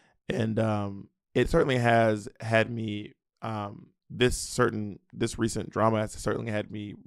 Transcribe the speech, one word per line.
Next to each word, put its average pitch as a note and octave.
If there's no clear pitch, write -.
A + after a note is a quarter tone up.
And, A2
um, G#2
it B2
certainly D#3+
has A2+
had A2
me, A2
um, G#2
this B2
certain, G#2+
this A#2
recent A2
drama A2
has A2
certainly A2
had G#2
me G#2